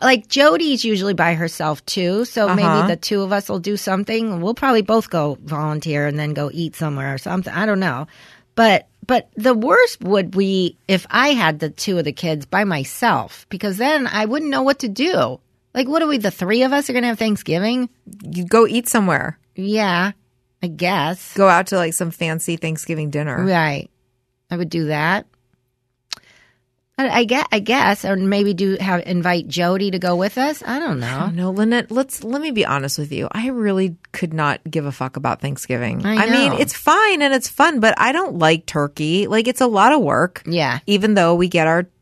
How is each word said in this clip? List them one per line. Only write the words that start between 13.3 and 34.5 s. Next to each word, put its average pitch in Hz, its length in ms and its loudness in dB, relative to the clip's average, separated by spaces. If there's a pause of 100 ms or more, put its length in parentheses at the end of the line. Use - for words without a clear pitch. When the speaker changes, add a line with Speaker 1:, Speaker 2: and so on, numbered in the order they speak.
Speaker 1:
because 190 280 -6
then 269 300 0
I 214 180 -2
wouldn't 294 240 -2
know 269 140 0
what 277 160 2
to 262 80 -4
do. 196 520 0 (360)
Like, 254 120 0
what 311 140 0
are 320 60 2
we, 294 100 2
the 208 140 -2
three 214 320 0
of 262 100 2
us 277 160 0
are 262 40 -4
gonna 247 120 0
have 226 140 -2
Thanksgiving? 220 720 -2 (340)
Speaker 2:
You 175 220 -6
go 226 200 6
eat 233 240 0
somewhere. 180 480 0 (160)
Speaker 1:
Yeah, 196 600 -2 (500)
I 180 40 -2
guess. 170 680 -2
Speaker 2:
Go 196 120 4
out 180 200 4
to, 196 100 -2
like, 170 160 0
some 165 160 -4
fancy 165 460 -4
Thanksgiving 156 560 -6
dinner. 147 340 -2
Speaker 1:
Right. 160 460 0 (580)
I 175 80 -6
would 170 140 -4
do 165 140 -2
that. 151 420 -2 (1700)
I, 240 200 2
I 240 60 4
gue-, 247 260 0
I 220 80 4
guess, 208 460 2
or 196 100 0
maybe 202 400 2
do 190 240 0
have, 185 260 -2
invite 175 420 0
Jody 180 440 0
to 180 80 -2
go 180 160 0
with 190 220 -2
us. 294 280 -2
I 254 140 -4
don't 247 200 -2
know. 131 280 -4
Speaker 2:
No, 180 240 -2
Lynette, 226 400 0
let's, 269 320 -2
let 247 180 -4
me 320 100 -4
be 220 140 2
honest 139 320 -2
with 147 140 -6
you. 143 200 -6
I 226 180 -4
really 196 460 0 (180)
could 165 200 -4
not 151 360 -2